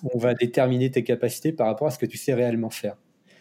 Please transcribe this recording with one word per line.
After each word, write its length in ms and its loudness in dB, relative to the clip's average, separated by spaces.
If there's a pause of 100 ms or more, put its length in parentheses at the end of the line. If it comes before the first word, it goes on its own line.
où 100 -2
on 40 0
va 160 4
déterminer 580 2
tes 120 0
capacités 480 -2
par 160 0
rapport 200 0
à 40 0
ce 80 -10
que 60 -2
tu 120 -6
sais 160 -2
réellement 360 0
faire. 260 -8 (460)